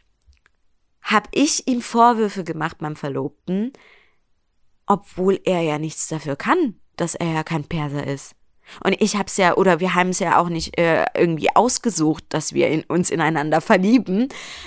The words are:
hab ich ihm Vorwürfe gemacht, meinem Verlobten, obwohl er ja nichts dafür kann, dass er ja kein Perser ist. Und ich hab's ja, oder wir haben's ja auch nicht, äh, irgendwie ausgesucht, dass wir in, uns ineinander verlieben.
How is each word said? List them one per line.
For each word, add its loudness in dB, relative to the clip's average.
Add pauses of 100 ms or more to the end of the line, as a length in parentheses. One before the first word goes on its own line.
(1040)
hab 0
ich 0
ihm -2
Vorwürfe 2
gemacht, -6
meinem -6
Verlobten, -6 (1160)
obwohl 0
er 0
ja -2
nichts -6
dafür -6
kann, 0 (180)
dass -4
er -4
ja -2
kein -4
Perser -6
ist. -10 (480)
Und 2
ich 2
hab's -4
ja, 4
oder 4
wir -2
haben's 0
ja 2
auch 2
nicht, -6
äh, 4 (100)
irgendwie 2
ausgesucht, 0
dass -6
wir 2
in, -2
uns 0
ineinander 0
verlieben. 2 (380)